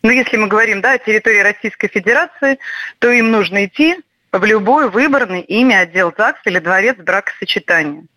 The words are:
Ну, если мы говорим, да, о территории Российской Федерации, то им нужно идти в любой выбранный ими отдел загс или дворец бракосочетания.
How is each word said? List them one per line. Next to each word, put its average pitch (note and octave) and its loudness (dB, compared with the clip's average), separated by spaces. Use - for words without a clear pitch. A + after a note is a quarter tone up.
Ну, A3 2
если B3 0
мы G#3+ 0
говорим, G#3+ 0
да, B3 0
о B3 0
территории G#3+ 0
Российской G3+ -2
Федерации, C4+ -2
то A#3+ 2
им A3+ 2
нужно G3+ 0
идти D#4+ 0
в F#3+ 0
любой A3 2
выбранный A#3 0
ими A3+ 2
отдел F3 0
загс A#3+ 0
или F#3 0
дворец F#3+ 0
бракосочетания. E3+ -4